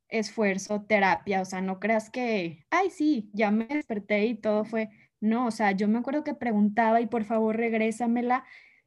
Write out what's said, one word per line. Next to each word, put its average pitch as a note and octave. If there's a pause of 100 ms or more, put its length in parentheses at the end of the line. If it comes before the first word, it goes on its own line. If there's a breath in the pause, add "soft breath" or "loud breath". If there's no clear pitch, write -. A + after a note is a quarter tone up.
esfuerzo, G#3
terapia, G3
o -
sea, F#3
no F#3+
creas A3
que, G#3+
"Ay, F4+
sí, D4+
ya G#3
me A3
desperté G#3+
y A#3+
todo G#3+
fue", A3 (300 loud breath)
no, A3
o A3+
sea, G#3+
yo G3
me A3
acuerdo C#4+
que D4
preguntaba A3
y, A#3
"Por A3
favor, A3
regrésamela", A#3 (420 loud breath)